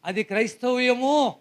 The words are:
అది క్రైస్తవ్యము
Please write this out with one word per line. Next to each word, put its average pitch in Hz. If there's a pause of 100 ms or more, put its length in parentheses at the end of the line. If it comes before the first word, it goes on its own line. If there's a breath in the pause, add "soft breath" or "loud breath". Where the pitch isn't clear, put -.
అది 190
క్రైస్తవ్యము 247